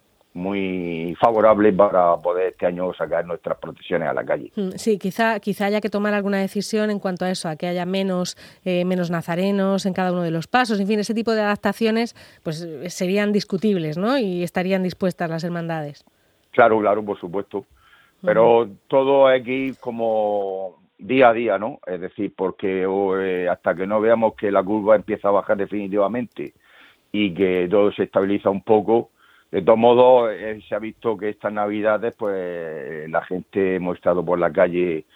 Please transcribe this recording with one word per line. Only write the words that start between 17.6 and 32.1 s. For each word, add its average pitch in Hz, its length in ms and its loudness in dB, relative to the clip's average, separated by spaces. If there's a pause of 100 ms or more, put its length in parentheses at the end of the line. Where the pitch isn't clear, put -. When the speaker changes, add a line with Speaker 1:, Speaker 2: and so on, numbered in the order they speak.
Speaker 1:
Pero 117 340 6
Speaker 2:
Ujú. 98 160 -4 (120)
Speaker 1:
todo 135 380 6
hay 131 160 4
que 120 100 -6
ir 131 260 -4
como 104 960 -4 (200)
día 123 320 4
a 117 60 8
día, 110 240 0
¿no? 117 280 -6
Es 87 140 -6
decir, 98 340 -8
porque, 95 520 -4
o, 95 340 0
eh, 90 300 -2
hasta 92 240 -2
que 95 120 -4
no 107 140 0
veamos 113 320 4
que 101 180 -4
la 98 120 2
curva 104 340 2
empieza 101 320 -2
a 101 40 2
bajar 107 260 0
definitivamente 101 960 -4 (580)
y 101 220 0
que 90 360 0
todo 101 220 4
se 101 120 -4
estabiliza 98 440 0
un 98 140 -2
poco, 110 480 2 (400)
de 95 100 -2
todos 113 180 4
modos, 120 540 6
eh, 107 340 -8
se - 80 -8
ha 104 40 -4
visto 110 400 -6
que 104 100 -4
estas 104 240 -6
Navidades, 104 640 -2